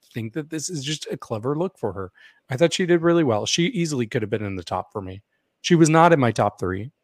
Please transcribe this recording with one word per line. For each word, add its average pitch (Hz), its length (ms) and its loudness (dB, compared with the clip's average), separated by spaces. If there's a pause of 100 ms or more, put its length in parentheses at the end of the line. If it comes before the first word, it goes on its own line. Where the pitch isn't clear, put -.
(160)
think 113 180 -8
that 156 160 -8
this 156 180 -8
is 156 160 -8
just 151 280 -8
a 143 60 -8
clever 123 380 -6
look 180 220 -6
for 104 160 -6
her." 92 180 -10 (380)
I 127 80 -4
thought 160 160 4
she 185 140 -2
did 170 160 4
really 170 200 4
well. 107 220 0
She 170 220 0
easily 156 400 -2
could 113 160 -4
have 104 80 -6
been 107 120 -2
in 98 120 -6
the 90 80 -8
top - 280 -6
for 107 80 -8
me. 95 220 -12 (400)
She - 140 2
was 160 120 8
not 165 240 6
in 156 80 4
my 120 120 4
top 104 280 -2
three, 98 320 -6 (120)